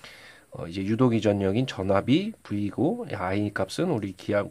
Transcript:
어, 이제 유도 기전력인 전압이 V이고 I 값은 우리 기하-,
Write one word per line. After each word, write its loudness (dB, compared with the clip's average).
어, -10
이제 -6
유도 4
기전력인 2
전압이 2
V이고 -2
I -2
값은 -2
우리 -2
기하-, 0